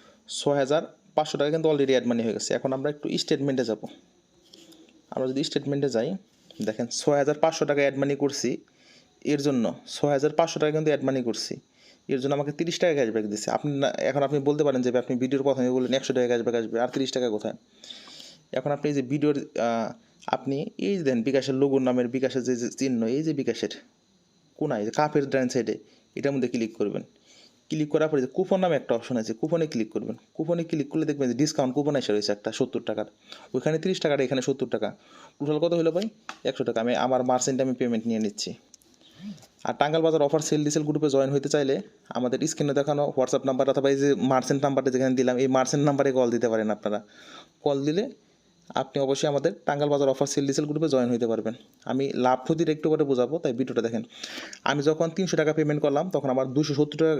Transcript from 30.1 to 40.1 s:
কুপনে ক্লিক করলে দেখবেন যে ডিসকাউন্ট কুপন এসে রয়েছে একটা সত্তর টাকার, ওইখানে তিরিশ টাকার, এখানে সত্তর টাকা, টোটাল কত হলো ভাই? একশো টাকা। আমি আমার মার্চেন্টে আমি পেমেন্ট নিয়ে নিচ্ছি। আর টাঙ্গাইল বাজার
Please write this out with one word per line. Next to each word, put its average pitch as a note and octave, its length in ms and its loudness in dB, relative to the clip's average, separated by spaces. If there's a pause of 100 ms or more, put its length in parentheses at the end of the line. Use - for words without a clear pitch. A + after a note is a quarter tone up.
কুপনে E3 300 -2
ক্লিক D#3 240 -4
করলে D#3 180 -2
দেখবেন C#3 220 0
যে A#2 60 0
ডিসকাউন্ট C3 400 0
কুপন C#3+ 220 0
এসে B2 160 0
রয়েছে G#2 200 0
একটা A2 200 -6
সত্তর B2 280 -2
টাকার, G#2+ 240 -4 (500)
ওইখানে D3+ 240 0
তিরিশ F#3 220 -2
টাকার, C#3+ 200 2
এখানে C3 220 0
সত্তর C3+ 240 -2
টাকা, G#2+ 300 -4 (420)
টোটাল D3+ 200 -2
কত E3+ 140 2
হলো E3 200 2
ভাই? G3 160 -2 (360)
একশো C3 200 -2
টাকা। A2+ 160 -2
আমি A#2 160 2
আমার B2+ 280 2
মার্চেন্টে B2+ 380 2
আমি C3 120 0
পেমেন্ট A#2 320 0
নিয়ে A2+ 140 0
নিচ্ছি। - 340 -4 (1120)
আর B2 160 -4
টাঙ্গাইল D3+ 260 2
বাজার D#3 160 2